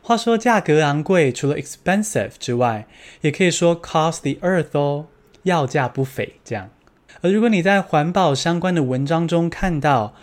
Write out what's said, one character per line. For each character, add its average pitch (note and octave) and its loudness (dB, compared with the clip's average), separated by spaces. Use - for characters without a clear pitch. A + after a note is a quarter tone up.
话 A#3 0
说 A3+ 2
价 A3 2
格 D#3 2
昂 D3 0
贵， D#3 2
除 C#3 -4
了 D3 -2
expensive F3+ -4
之 B2 -6
外， A#2 0
也 D3+ 2
可 D3 -2
以 F3 4
说 E3+ 0
cost D#3+ -2
the D3+ -4
earth E3+ 0
哦， C#3+ -2
要 E3+ 0
价 C3 -2
不 C3+ -4
菲 A#2+ -8
这 A#2 -8
样。 G2 -10
而 F3 2
如 G#3+ 2
果 A#3 4
你 F#3+ 2
在 G3 2
环 D#3+ 0
保 F3 2
相 E3+ -2
关 F3+ 0
的 D#3+ 2
文 B2+ -2
章 E3 0
中 E3+ 0
看 E3 -4
到 C3 0